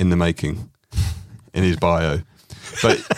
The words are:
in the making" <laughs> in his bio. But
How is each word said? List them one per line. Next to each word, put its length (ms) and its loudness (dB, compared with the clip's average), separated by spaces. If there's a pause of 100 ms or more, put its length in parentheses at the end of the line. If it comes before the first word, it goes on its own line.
in 80 4
the 80 4
making" 540 -2 (420)
<laughs> 400 -18
in 120 2
his 120 2
bio. 460 0 (600)
But 220 4 (140)